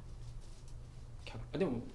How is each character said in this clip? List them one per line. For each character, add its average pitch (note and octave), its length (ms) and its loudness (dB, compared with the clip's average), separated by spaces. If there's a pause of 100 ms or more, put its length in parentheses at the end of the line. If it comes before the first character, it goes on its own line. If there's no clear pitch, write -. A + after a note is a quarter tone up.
(1300)
客-、 - 120 -4 (160)
あ、 D3 40 4
で F3+ 80 10
も A#2+ 140 6 (140)